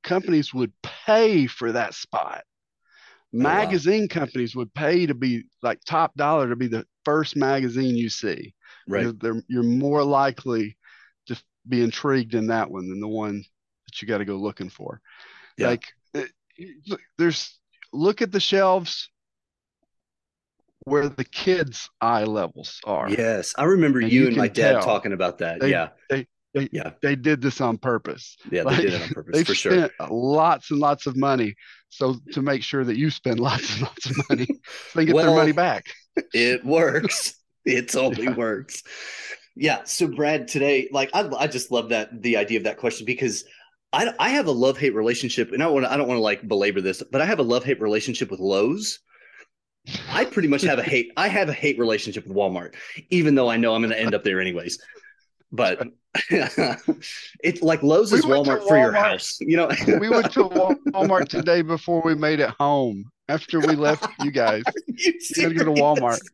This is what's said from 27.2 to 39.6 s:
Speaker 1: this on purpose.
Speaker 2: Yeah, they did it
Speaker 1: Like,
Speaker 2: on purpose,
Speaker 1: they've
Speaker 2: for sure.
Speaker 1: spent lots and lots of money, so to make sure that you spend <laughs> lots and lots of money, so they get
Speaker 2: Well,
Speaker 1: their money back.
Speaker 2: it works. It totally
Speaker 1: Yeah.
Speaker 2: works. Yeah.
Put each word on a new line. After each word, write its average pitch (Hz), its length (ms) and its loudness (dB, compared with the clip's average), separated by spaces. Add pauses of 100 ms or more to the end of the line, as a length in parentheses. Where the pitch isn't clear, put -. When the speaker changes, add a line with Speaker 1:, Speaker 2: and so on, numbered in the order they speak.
Speaker 1:
this 127 200 -2
on 117 180 0
purpose. - 580 -4 (140)
Speaker 2:
Yeah, - 140 -2
they - 120 2
did 156 100 2
it 92 80 2
Speaker 1:
Like, 82 80 -6
Speaker 2:
on 82 120 -10
purpose, - 220 -10
Speaker 1:
they've 165 100 2
Speaker 2:
for - 80 0
sure. - 180 0
Speaker 1:
spent 180 200 2 (180)
lots 143 600 2
and 147 80 0
lots 147 260 0
of 131 100 -4
money, 131 380 0 (340)
so 131 280 -2 (160)
to 139 100 -4
make 139 220 -2
sure 135 200 -4
that 117 120 -2
you 147 140 0
spend 120 300 -4
<laughs> 135 80 0
lots 127 260 -4
and 104 80 -4
lots - 280 -8
of 131 60 -4 (120)
money, 123 180 0
so - 520 -8
they 160 60 4
get 160 100 4
Speaker 2:
Well, 160 120 4
Speaker 1:
their 160 100 6
money 156 160 6
back. 151 340 0 (480)
Speaker 2:
it 123 300 2
works. 151 720 0 (280)
It 127 240 0
totally 127 380 -2
Speaker 1:
Yeah. 127 80 0
Speaker 2:
works. 113 480 -6 (720)
Yeah. 135 300 -2